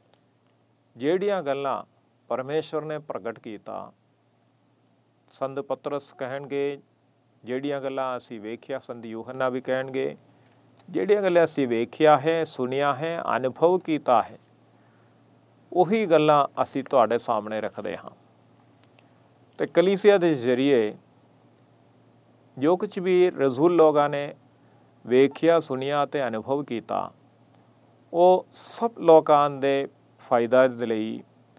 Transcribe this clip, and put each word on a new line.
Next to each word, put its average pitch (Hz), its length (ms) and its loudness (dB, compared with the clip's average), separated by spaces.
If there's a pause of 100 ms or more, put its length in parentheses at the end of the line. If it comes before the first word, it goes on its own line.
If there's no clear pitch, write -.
(960)
ਜਿਹੜੀਆਂ 180 460 -2
ਗੱਲਾਂ 139 540 -6 (320)
ਪਰਮੇਸ਼ਵਰ 147 540 -6
ਨੇ 151 160 -8
ਪ੍ਰਗਟ 117 400 -10
ਕੀਤਾ, 101 540 -14 (1400)
ਸੰਤ 135 280 -8
ਪਤਰਸ 139 520 -8
ਕਹਿਣਗੇ, 139 680 -8 (640)
"ਜਿਹੜੀਆਂ 139 360 -6
ਗੱਲਾਂ 135 380 -6
ਅਸੀਂ 117 220 -16
ਵੇਖਿਆ," 120 380 -10
ਸੰਤ 120 280 -16
ਯੂਹੰਨਾ 123 420 -6
ਵੀ 127 120 -4
ਕਹਿਣਗੇ, 131 560 -4 (720)
"ਜਿਹੜੀਆਂ 196 320 2
ਗੱਲਾਂ 175 220 4
ਅਸੀਂ 147 240 0
ਵੇਖਿਆ 120 500 4
ਹੈ, 160 260 -2
ਸੁਣਿਆ 139 500 -2
ਹੈ, 165 280 -8 (140)
ਅਨੁਭਵ 131 420 0
ਕੀਤਾ 131 440 0
ਹੈ, - 160 -10 (1300)
ਉਹੀ 190 340 0
ਗੱਲਾਂ 151 560 2
ਅਸੀਂ 131 220 -6
ਤੁਹਾਡੇ 117 340 2
ਸਾਹਮਣੇ 107 420 -4
ਰੱਖਦੇ 98 360 -8
ਹਾਂ।" - 140 -16 (1500)
ਤੇ 156 80 -2
ਕਲੀਸਿਆ 190 520 4
ਦੇ 170 160 2
ਜ਼ਰੀਏ 123 600 0 (1600)
ਜੋ 156 180 2
ਕੁਛ 208 220 -6
ਵੀ 180 320 2
ਰਸੂਲ 139 460 0
ਲੋਕਾਂ 151 320 4
ਨੇ 143 260 -6 (720)
ਵੇਖਿਆ, 139 540 2
ਸੁਣਿਆ 143 460 -4
ਤੇ 135 220 -4
ਅਨੁਭਵ 117 360 -6
ਕੀਤਾ, 104 480 -8 (1000)
ਉਹ 180 400 4
ਸਭ - 460 -6
ਲੋਕਾਂ 156 520 6
ਦੇ 139 380 -2 (320)
ਫਾਇਦਾ 123 480 4
ਦੇ 120 180 -8
ਲਈ 113 360 -4 (360)